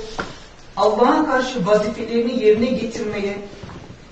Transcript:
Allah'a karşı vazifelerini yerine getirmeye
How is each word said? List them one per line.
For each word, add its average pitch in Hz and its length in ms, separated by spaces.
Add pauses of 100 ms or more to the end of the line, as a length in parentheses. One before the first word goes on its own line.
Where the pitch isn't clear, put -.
(760)
Allah'a 240 480
karşı 254 400
vazifelerini 233 760
yerine 226 280
getirmeye 208 680 (760)